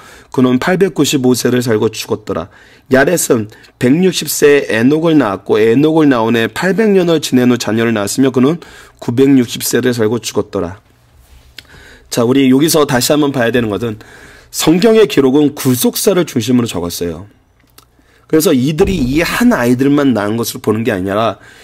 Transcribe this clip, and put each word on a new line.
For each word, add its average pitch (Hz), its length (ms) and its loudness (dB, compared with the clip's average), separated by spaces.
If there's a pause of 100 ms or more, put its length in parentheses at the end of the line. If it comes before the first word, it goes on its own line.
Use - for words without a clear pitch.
(300)
그는 127 280 0
팔백구십오 151 760 0
세를 123 280 -2
살고 113 260 0
죽었더라. 98 600 -8 (440)
야렛은 139 560 0 (300)
백육십 160 500 0
세에 143 400 2
에녹을 151 500 2
낳았고 107 400 -2
에녹을 147 500 2
낳은 117 280 0
후에 113 120 0
팔백 190 420 -2
년을 170 320 2
지낸 123 280 2
후 120 80 0
자녀를 113 360 -2
낳았으며 107 360 -2
그는 131 300 0 (380)
구백육십 127 680 0
세를 123 300 -2
살고 113 260 -2
죽었더라. 98 600 -6 (1300)
자, 120 160 0
우리 131 260 2
여기서 151 360 2
다시 127 260 0
한번 147 200 0
봐야 120 180 -2
되는 117 200 -2
것은 107 280 -6 (520)
성경의 202 580 2
기록은 139 460 2
구속사를 175 720 -2
중심으로 123 420 -2
적었어요. 87 600 -8 (1000)
그래서 156 260 2
이들이 156 440 0
이 139 260 -2
한 240 300 0
아이들만 135 640 2
낳은 104 220 -2
것을 120 240 -6
보는 110 240 -2
게 117 80 -2
아니라 98 460 -2 (260)